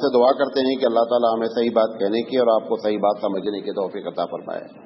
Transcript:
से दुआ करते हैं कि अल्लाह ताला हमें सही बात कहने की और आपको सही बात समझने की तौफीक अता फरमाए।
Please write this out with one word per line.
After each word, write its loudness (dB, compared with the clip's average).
से 2
दुआ 6
करते 0
हैं 0
कि 2
अल्लाह 2
ताला 2
हमें -2
सही 0
बात 2
कहने 0
की 0
और 4
आपको 0
सही 0
बात 2
समझने -4
की -6
तौफीक -6
अता -4
फरमाए। -10